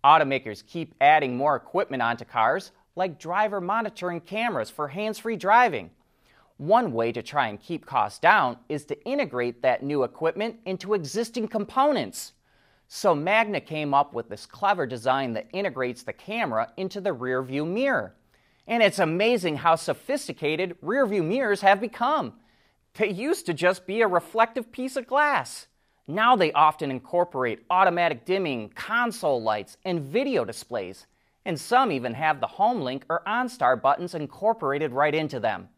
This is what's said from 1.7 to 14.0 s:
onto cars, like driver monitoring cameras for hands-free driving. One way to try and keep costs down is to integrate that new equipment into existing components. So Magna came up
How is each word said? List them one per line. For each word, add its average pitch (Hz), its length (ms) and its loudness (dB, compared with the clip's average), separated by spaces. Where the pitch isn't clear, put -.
onto 117 220 -2
cars, 127 480 0
like 175 240 -4
driver 196 400 -2
monitoring 180 600 -4
cameras 196 500 -4
for 147 180 -8
hands-free 214 480 -6
driving. 180 520 2
One 196 360 2
way 117 200 0
to 120 100 -6
try 139 240 -2
and 104 140 -8
keep - 260 -10
costs 107 320 -2
down 156 400 4
is 151 180 -6
to - 180 -10
integrate 127 580 -4
that 131 220 0
new 143 180 0
equipment 196 540 -4
into 190 280 -4
existing 208 520 -4
components. 226 840 -2
So 185 260 0
Magna 196 460 0
came 151 340 -4
up 143 200 2